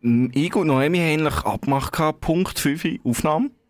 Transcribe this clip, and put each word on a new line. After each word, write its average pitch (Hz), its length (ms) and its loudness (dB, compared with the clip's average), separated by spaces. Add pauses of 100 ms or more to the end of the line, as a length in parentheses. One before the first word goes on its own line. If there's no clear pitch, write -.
mm, 120 320 2
ich 147 220 -2
und 180 140 2
Noemi 147 300 2
haben 156 280 0
eigentlich - 180 -2
abgemacht 135 480 -2
gehabt, 156 280 -2
Punkt 175 400 -2
fünf 147 240 -2
Uhr 165 180 -2
Aufnahme. 156 480 0 (200)